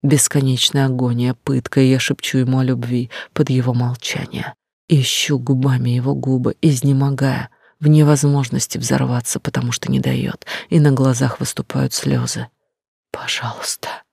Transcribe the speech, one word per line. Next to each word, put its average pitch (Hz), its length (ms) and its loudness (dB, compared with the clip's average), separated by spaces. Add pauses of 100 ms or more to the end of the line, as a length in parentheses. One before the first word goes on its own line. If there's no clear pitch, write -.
Бесконечная 139 840 2
агония, 123 480 0
пытка, - 460 -2
и 131 80 6
я 131 100 4
шепчу - 400 -2
ему 131 200 2
о 131 60 2
любви 123 460 -2 (220)
под - 160 0
его 127 240 2
молчание. - 840 -4 (320)
Ищу 139 520 2
губами 127 520 0
его 123 240 0
губы, 131 460 -2
изнемогая — 135 880 0 (320)
в 151 80 2
невозможности 143 880 4
взорваться, 127 640 -2
потому 123 320 -4
что - 180 -6
не 131 100 0
даёт, 127 460 -4 (220)
и 170 100 2
на 147 140 6
глазах 131 480 0
выступают 131 540 -4
слёзы. 123 540 -4 (600)
"Пожалуйста". - 760 -8 (240)